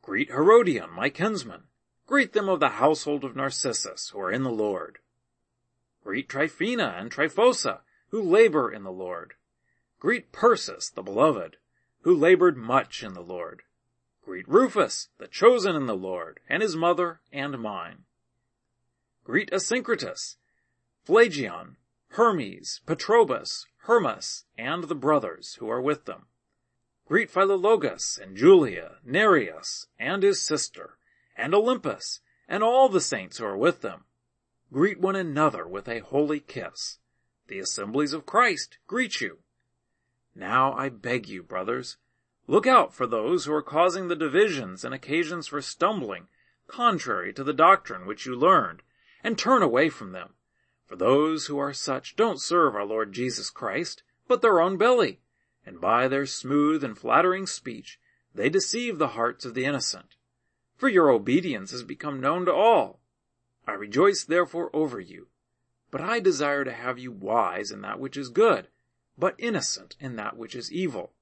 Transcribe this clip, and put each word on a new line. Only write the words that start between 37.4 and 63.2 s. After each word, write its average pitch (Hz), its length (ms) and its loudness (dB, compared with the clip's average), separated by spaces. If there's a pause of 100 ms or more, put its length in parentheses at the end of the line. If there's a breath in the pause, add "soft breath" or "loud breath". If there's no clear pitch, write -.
The 95 120 -10
assemblies 127 540 -4
of 160 120 -10
Christ 214 600 0
greet 233 340 -4
you. 95 160 -8 (1000)
Now 127 380 0
I 131 160 -4
beg 117 400 -6
you, 92 140 -14
brothers, 107 540 -8 (500)
look 208 180 2
out 247 280 4
for 127 120 -4
those 117 400 -2
who 151 80 -4
are 151 80 -2
causing 175 460 0
the 175 80 -2
divisions 147 680 -2
and 123 100 -8
occasions 156 540 -6
for 143 140 -8
stumbling, 131 680 -4 (400)
contrary 127 640 0
to 135 100 -8
the 147 100 -2
doctrine 135 540 4
which 104 180 -10
you 127 100 -8
learned, 123 460 2 (420 soft breath)
and 220 140 -4
turn 247 240 2
away 147 280 2
from 104 220 -14
them. 90 220 -16 (540)
For 92 80 -18
those 143 520 2
who 143 100 -6
are 143 160 -6
such - 420 -8
don't 202 260 0
serve 160 340 2
our 101 100 -4
Lord 107 280 -4
Jesus 123 360 -6
Christ, 123 540 -8 (240)
but 247 140 2
their 196 200 6
own 185 160 2
belly, 214 420 2 (460)
and 87 160 -16
by 117 260 2
their 139 200 -2
smooth 147 560 0
and 110 140 -8
flattering 180 500 2
speech - 520 -14 (360)
they 110 140 0
deceive 196 480 -2
the 147 120 -2
hearts 117 360 -4
of 117 100 -10
the 127 100 -4
innocent. 135 500 -6 (600)
For 269 140 0
your 175 200 6
obedience 120 640 2
has 123 120 -12
become 139 360 -10
known 160 260 -2
to 180 80 2
all. 175 460 4 (680)